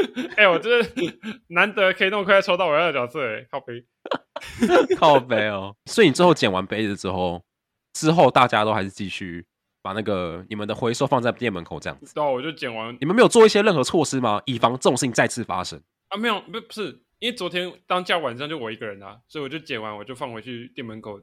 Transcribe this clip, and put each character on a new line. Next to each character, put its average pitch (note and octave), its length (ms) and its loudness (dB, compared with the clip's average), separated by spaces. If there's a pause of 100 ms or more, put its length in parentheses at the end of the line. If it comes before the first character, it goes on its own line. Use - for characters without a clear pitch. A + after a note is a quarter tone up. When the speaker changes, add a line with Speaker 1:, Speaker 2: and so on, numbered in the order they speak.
Speaker 1:
<laughs> - 280 -10
哎， G#3 100 8
我 E3+ 120 4
真 A#3 240 2
的 - 60 -6 (600)
难 F3 260 2
得 F#3+ 200 2
可 G3 100 -2
以 F#3+ 60 2
那 G#3 80 -2
么 G3 60 -2
快 G3 180 6
抽 F#3+ 140 0
到 F#3 100 0
我 D3 100 2
要 F3 100 2
的 D#3+ 60 0
角 B2 140 -2
色 D3 140 -8
欸， A#2 300 -6
靠 C#3 80 -8
北。 A#2+ 280 -12 (560)
Speaker 2:
<laughs> F4 560 0
靠 D3+ 200 6
北 A2+ 300 0
哦。 G2 260 -8 (120)
所 A3+ 180 4
以 D#3+ 40 8
你 C3 40 4
最 F3 140 4
后 E3 80 6
捡 A2 180 2
完 F#2+ 140 -2
杯 G#2+ 200 -4
子 G2+ 80 -4
之 F#2+ 140 -8
后， F2+ 340 -4 (520)
之 D#3 180 4
后 D#3+ 180 6
大 B2+ 160 6
家 A2 180 2
都 G#2+ 100 0
还 G2+ 80 -2
是 G2 80 -6
继 G2 180 -10
续 F2 380 -12 (340)
把 F#2+ 120 -10
那 G#2+ 100 -6
个 F#2 480 -4
你 A2 40 -10
们 G#2 140 -6
的 A2 60 -4
回 A#2 180 -2
收 C3+ 140 -2
放 B2+ 160 2
在 A#2 100 0
店 A#2+ 180 -4
门 F2 140 -6
口 D#2+ 160 -12
这 - 80 -12
样 D2 160 -10
子。 - 100 -20
Speaker 1:
对 D3+ 80 -4
啊， D3 60 -2
我 B2+ 140 -4
就 D#3+ 100 -8
捡 C3 200 -10
完。 A2+ 280 -10
Speaker 2:
你 C#3+ 60 -4
们 F#3 100 0
没 B3 60 8
有 F#3 60 8
做 A3 180 8
一 - 20 8
些 G3+ 140 4
任 G#3+ 120 2
何 C3+ 80 2
措 D#3 220 0
施 C3+ 160 -4
吗？ G#2+ 240 0
以 B2 140 -6
防 A#2 160 2
这 C3 80 -8
种 D#3+ 140 4
事 C#3+ 100 -2
情 A#2+ 60 -4
再 C3 140 2
次 A2+ 160 -6
发 F#2 220 -6
生。 D2+ 180 -14 (260)
Speaker 1:
啊， G3 80 -10
没 A3+ 120 -4
有， G#3 140 -2
不， G#3 180 -14
不 - 120 -18
是， D3 300 -10 (160)
因 A#3 120 -6
为 A#3+ 40 -6
昨 F3+ 140 -8
天 F3+ 240 -8 (140)
当 F3+ 180 -2
假 F3+ 140 0
晚 B2+ 180 -6
上 C#3+ 120 -10
就 D#3+ 100 -10
我 A2+ 120 -8
一 A2 60 -10
个 A2+ 100 -12
人 G2+ 160 -12
啊， G2+ 240 -18
所 D#3 140 -12
以 - 20 -8
我 C3+ 60 -8
就 D#3 100 -10
捡 C3 220 -8
完 G#2+ 160 -10
我 G2+ 80 -14
就 B2+ 100 -14
放 B2+ 180 -10
回 A2 100 -14
去 A#2+ 320 -14
店 C3 100 -12
门 A2 160 -14
口， G#2+ 220 -14